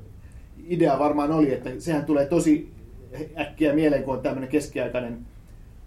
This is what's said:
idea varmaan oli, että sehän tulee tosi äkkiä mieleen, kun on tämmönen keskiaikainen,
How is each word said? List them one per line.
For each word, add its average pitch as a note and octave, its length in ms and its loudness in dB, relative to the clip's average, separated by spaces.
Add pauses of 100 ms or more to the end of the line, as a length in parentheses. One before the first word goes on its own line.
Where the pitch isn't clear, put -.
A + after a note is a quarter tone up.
(680)
idea D#3+ 320 2
varmaan D3 320 2
oli, D3 220 4
että A#2+ 160 -6 (100)
sehän D3+ 260 -2
tulee C#3+ 200 2
tosi D#3 460 2 (680)
äkkiä D3+ 340 0
mieleen, D3 300 4
kun C3 120 -4
on B2 60 -6
tämmönen C3 280 -4
keskiaikainen, B2 680 -2 (680)